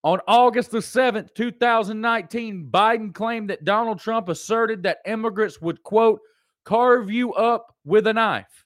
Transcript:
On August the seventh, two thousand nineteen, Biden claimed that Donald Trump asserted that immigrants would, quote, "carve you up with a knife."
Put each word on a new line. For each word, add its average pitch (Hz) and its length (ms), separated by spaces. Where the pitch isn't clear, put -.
On 170 240
August 240 440
the 185 100
seventh, 240 540
two 233 160
thousand 220 500
nineteen, 220 720
Biden 214 420
claimed 220 380
that 156 160
Donald 214 340
Trump 220 300
asserted 220 520
that 175 220
immigrants 214 560
would, 160 220
quote, 220 400
"carve 240 460
you 240 240
up 226 500
with 180 220
a 220 80
knife." 196 520